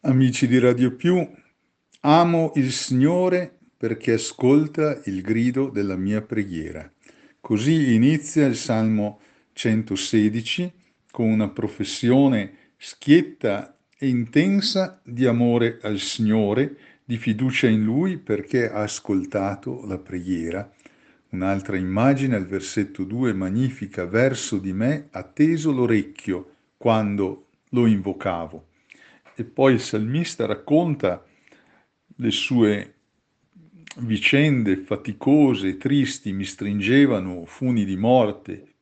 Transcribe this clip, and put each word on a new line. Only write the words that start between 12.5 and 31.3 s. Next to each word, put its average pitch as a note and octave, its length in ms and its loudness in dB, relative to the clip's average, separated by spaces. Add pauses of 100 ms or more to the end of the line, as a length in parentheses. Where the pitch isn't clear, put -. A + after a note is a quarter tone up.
schietta - 960 0 (220)
e C#3 100 -2
intensa F#3 960 0
di A#2+ 220 -2
amore A#2 560 2
al G#2+ 160 -4
Signore, A2 760 0 (280)
di A#2 140 -6
fiducia B2 500 0
in A2 160 2
Lui D#3 320 0
perché A2 540 -2
ha G#2 100 -6
ascoltato G2+ 1040 -6
la F#2+ 140 -8
preghiera. F2+ 680 -6 (600)
Un'altra G2 480 -4
immagine A#2+ 600 0
al F#2+ 100 -4
versetto F#2+ 580 -6
due: A2+ 300 -2
"Magnifica F#2+ 720 -4
verso A#2 500 -2
di F#2+ 160 -4
me, C3+ 380 -4
ha F#2 140 -14
teso D#3 480 0
l'orecchio G#2+ 840 -2 (240)
quando G2+ 680 -2 (200)
lo A#2+ 160 2
invocavo." F#2 800 -2 (720)
E A#2 80 -8
poi C3 280 4
il A#2 80 4
salmista A#2 640 -4
racconta A#2+ 800 0 (920)